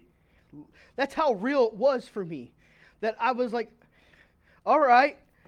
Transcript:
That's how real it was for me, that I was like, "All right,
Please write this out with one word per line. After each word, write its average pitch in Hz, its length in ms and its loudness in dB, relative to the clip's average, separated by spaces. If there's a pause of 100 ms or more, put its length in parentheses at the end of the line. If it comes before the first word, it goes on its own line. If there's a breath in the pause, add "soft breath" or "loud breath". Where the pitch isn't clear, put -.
(960 soft breath)
That's 277 160 -4
how 294 220 -2
real 247 320 0
it 220 80 -6
was 254 340 -2
for 202 160 -10
me, 147 280 -14 (500 soft breath)
that 214 180 -4
I 233 120 0
was 240 200 -4
like, 233 180 -6 (960 soft breath)
"All 262 160 4
right, 262 380 4 (300 soft breath)